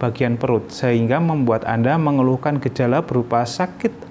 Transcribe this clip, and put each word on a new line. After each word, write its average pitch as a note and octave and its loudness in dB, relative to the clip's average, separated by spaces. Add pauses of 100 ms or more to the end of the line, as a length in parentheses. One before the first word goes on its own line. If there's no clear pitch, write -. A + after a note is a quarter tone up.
bagian A#2 0
perut, A#2 0
sehingga A#2+ 2
membuat C3+ 0
Anda A#2+ 2
mengeluhkan C3+ 0
gejala C3 0
berupa A#2+ 0
sakit F3+ -4 (180)